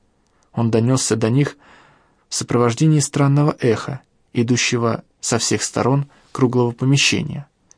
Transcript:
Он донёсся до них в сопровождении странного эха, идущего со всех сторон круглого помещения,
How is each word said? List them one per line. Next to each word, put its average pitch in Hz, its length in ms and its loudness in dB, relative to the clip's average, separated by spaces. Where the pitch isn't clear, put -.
Он 117 200 0
донёсся 120 420 0
до 110 160 0
них 139 260 0
в - 60 -10
сопровождении 123 640 2
странного 143 640 2
эха, 127 400 -2
идущего 117 720 -2
со - 180 -2
всех - 240 -2
сторон 139 480 -2
круглого 123 400 0
помещения, 135 760 0